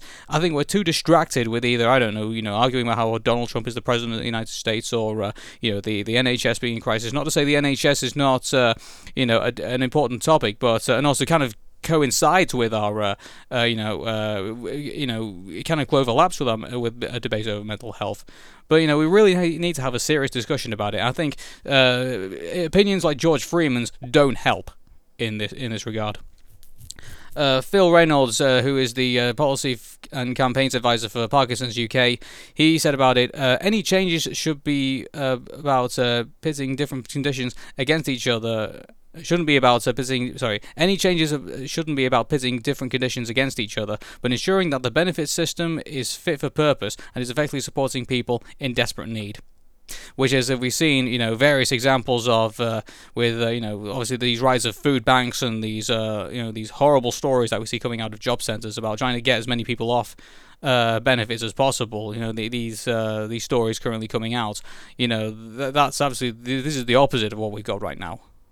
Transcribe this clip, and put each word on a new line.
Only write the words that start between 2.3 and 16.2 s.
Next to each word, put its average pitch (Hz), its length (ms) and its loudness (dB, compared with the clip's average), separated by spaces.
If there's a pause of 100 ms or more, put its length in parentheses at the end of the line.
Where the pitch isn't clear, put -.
know, 104 100 -4
arguing 123 340 2
about 113 100 0
how 113 200 0
Donald 117 320 0
Trump 117 180 -4
is 117 60 -6
the 113 80 -8
president 117 320 -2
of 110 60 -4
the - 60 -4
United 113 240 -4
States - 440 -4
or, 110 300 0
uh, 101 80 -4 (280)
you 110 140 0
know, 101 80 -2
the, 104 220 -2
the 110 120 -2
N 127 120 2
H 123 180 0
S 120 140 0
being 117 160 -4
in 113 60 -8
crisis. 113 300 -2
Not 139 140 -2
to 156 60 -4
say 151 120 2
the 143 120 2
N 143 100 2
H 139 180 0
S 143 200 2
is 123 120 -4
not, 135 380 0
uh, 123 220 4 (400)
you 135 100 0
know, 113 140 4
a, 120 240 -2
an 123 180 -2
important 127 400 0
topic, 123 380 2
but, 117 280 2
uh, 131 60 4
and 131 140 2
also 135 180 2
kind 160 180 4
of 117 120 -4 (260)
coincides 160 720 2
with 117 180 2
our, 107 300 -2
uh, 101 140 0 (360)
uh, 123 120 0
you 117 120 0
know, 107 280 -4
uh, 107 320 -4 (140)
w-, 117 280 -8
you 147 300 -8
know, 110 400 -6
it 95 160 -10
kind 156 180 -2
of 123 100 -4
overlaps 139 480 2